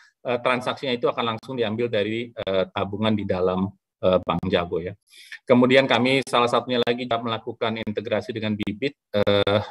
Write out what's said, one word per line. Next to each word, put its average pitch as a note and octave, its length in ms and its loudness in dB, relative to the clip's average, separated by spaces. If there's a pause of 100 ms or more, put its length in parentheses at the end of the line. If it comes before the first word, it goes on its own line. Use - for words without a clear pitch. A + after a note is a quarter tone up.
(280)
eh, B2 160 0
transaksinya B2+ 480 -2
itu A#2+ 160 -2
akan A#2 320 -2
langsung - 160 -12
diambil A#2 320 -2
dari, A2+ 400 -2
eh, F#2+ 480 -2
tabungan G#2 400 0
di G2+ 80 -4
dalam, F#2 480 0 (320)
eh, F#2 160 4
Bank E2+ 320 -2
Jago F2 320 -2
ya. F2 80 -8 (560)
Kemudian B2+ 420 6
kami C3 380 4
salah A#2+ 200 4
satunya B2 360 0
lagi B2 240 -2
juga A#2+ 160 -2
melakukan A2+ 580 -4
integrasi G#2+ 540 -4
dengan G#2+ 240 -2
Bibit, G#2 340 -4 (220)
eh, G2+ 560 2